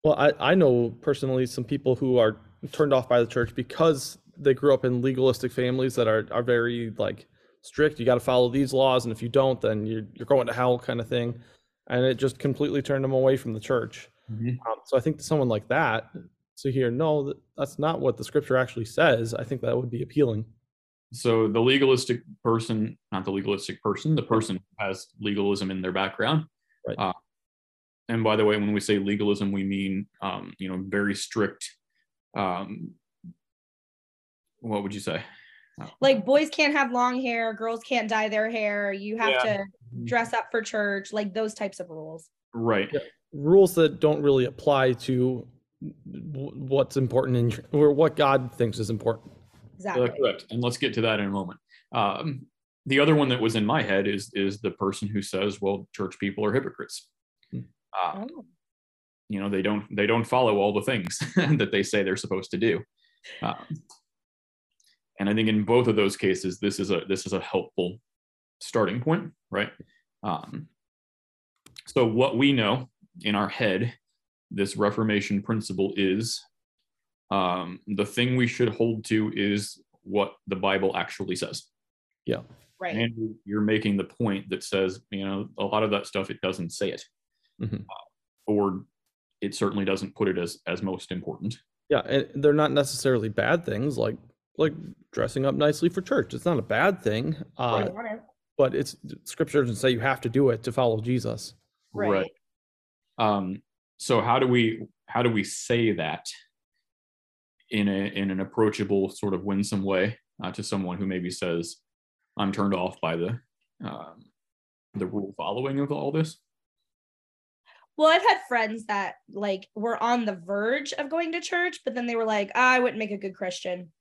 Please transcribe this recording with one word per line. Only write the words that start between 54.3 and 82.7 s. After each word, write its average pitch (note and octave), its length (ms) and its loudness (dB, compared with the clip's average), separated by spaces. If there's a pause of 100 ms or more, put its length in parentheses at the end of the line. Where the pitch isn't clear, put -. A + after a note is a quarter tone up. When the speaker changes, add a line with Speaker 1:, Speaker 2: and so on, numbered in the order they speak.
Speaker 2:
is G2 260 -2
the F#2+ 120 -2
person G2 360 -4
who G#2 140 -4
says, G2 380 -4
"Well, G2 340 -4
church F#2+ 240 -6
people G2+ 260 -4
are G#2 80 0
hypocrites." - 560 -6 (420)
Speaker 1:
Hmm. B2+ 100 -8 (380)
Speaker 2:
Uh, G3 320 -4
Speaker 3:
Oh. D#4+ 140 -18 (840)
Speaker 2:
you G2 120 -6
know, G2+ 80 -4
they G2 140 -2
don't, G#2 220 -2 (100)
they G#2 120 2
don't A2+ 180 2
follow A#2 340 4
all G#2 160 4
the G#2 80 2
things G#2 360 -4
<laughs> - 180 -4
that D3+ 360 4
they G2+ 100 2
say G2+ 200 0
they're F#2+ 140 0
supposed - 360 -6
to F#2 60 -4
do. F2+ 260 2 (560)
Um, - 260 -6 (1500)
and G2+ 100 -2
I G#2 60 2
think A2 140 2
in G#2+ 160 2
both A#2+ 240 4
of G#2 80 2
those G2+ 200 2
cases, F#2 420 -2
this G2+ 220 -2
is F#2+ 100 -2
a, E2+ 180 0
this F#2+ 180 -4
is - 60 -6
a F#2 80 -2
helpful F#2 580 -4 (640)
starting A2 400 -2
point, E3+ 320 -2 (180)
right? G2+ 200 -2 (520)
Um, G2+ 460 -6 (1200)
so B2+ 200 2
what A2+ 300 2
we C#3 160 4
know A#2+ 360 2 (340)
in G#2 120 0
our G2+ 140 0
head, G#2+ 460 -2 (560)
this G2 260 -2
Reformation G#2 680 0
principle G2 540 -2
is, G2+ 440 0 (920)
um, F2+ 560 -2
the G2+ 200 -2
thing B2+ 300 0
we B2 100 4
should A#2+ 240 0
hold A2+ 360 -2
to G#2+ 280 0
is G2+ 460 -2 (220)
what G2 320 -2 (120)
the G2 100 -4
Bible F#2+ 400 0
actually F2+ 400 -6
says. - 280 -8 (600)
Speaker 1:
Yeah. - 140 -2 (400)